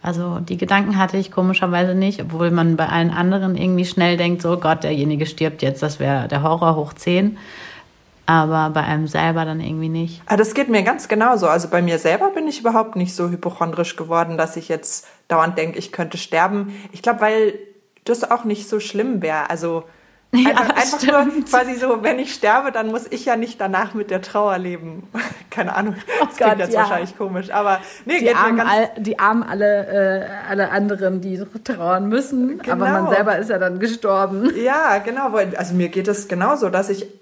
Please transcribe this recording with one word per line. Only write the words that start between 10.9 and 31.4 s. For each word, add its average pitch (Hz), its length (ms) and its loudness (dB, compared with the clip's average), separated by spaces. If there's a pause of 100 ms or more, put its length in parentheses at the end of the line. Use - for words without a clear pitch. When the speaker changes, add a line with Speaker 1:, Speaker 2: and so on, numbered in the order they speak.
Speaker 2:
genauso. 214 400 4
Also 170 180 2
bei 175 140 2
mir 170 180 0
selber 175 300 2
bin 320 180 -4
ich 277 140 -6
überhaupt 226 340 0
nicht 180 180 -2
so 175 160 -2
hypochondrisch 170 680 -4
geworden, 165 400 -2
dass 160 180 -2
ich 160 140 -12
jetzt - 360 -6 (220)
dauernd 170 300 2
denk, 165 180 -4
ich - 160 -10
könnte 165 260 -6
sterben. 196 560 0 (200)
Ich - 80 -18
glaub, 233 180 2
weil 214 360 6 (500)
das 240 260 0
auch 240 140 2
nicht 208 240 -2
so 214 100 0
schlimm 208 420 -2
wär. 156 280 -2
Also 165 340 -2 (300)
Speaker 1:
<laughs> - 220 -12
Ja, 254 140 6
Speaker 2:
einfach, 233 240 2
Speaker 1:
das 254 220 2
Speaker 2:
einfach 254 160 -2
nur 285 100 6 (100)
Speaker 1:
stimmt. 302 200 -4
Speaker 2:
quasi 247 240 2
so, 240 260 0
wenn 247 160 0
ich 269 160 -6
sterbe, 247 380 2
dann 220 160 -2
muss 226 200 -4
ich - 180 -8
ja 247 100 2
nicht 233 260 -6
danach 190 320 -2
mit 208 160 -4
der 185 140 -2
Trauer 208 340 0
leben. 175 460 -8 (260)
<laughs> - 220 -18
Keine - 240 -2
Ahnung, 208 180 -2 (260)
Speaker 1:
Oh - 60 4
Speaker 2:
das - 120 -10
klingt 226 160 4
Speaker 1:
Gott, 196 60 -2
Speaker 2:
jetzt 185 140 -2
Speaker 1:
ja. 208 60 2
Speaker 2:
wahrscheinlich 185 360 -2
komisch, 185 360 -6
aber 196 300 0 (240)
nee, 330 120 0
Speaker 1:
Die 240 80 0
Speaker 2:
geht 240 80 4
mir - 60 4
Speaker 1:
armen 226 180 4
Speaker 2:
ganz 226 140 2
Speaker 1:
all-, 220 260 2
die 214 220 -4
armen 220 240 2
alle, 196 840 0
äh, 202 240 -12
alle 196 220 0
anderen, 190 500 0
die 185 180 -6 (240)